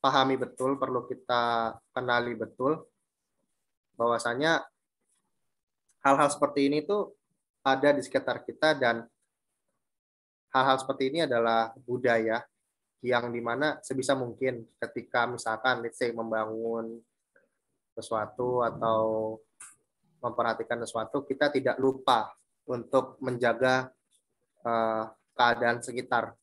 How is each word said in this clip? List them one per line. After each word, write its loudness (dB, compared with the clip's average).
pahami 4
betul, -2
perlu -2
kita -2
kenali 0
betul, -4
bahwasanya 0
hal-hal 4
seperti 0
ini 0
tuh -2
ada 4
di 0
sekitar -4
kita, 2
dan 0
hal-hal 2
seperti -2
ini 0
adalah 2
budaya 0
yang 0
dimana -2
sebisa 0
mungkin -4
ketika -2
misalkan, -2
let's -8
say, 0
membangun -4
sesuatu -2
atau 0
memperhatikan -2
sesuatu, -6
kita 0
tidak 0
lupa 2
untuk -2
menjaga, 2
eh, 0
keadaan 2
sekitar. -2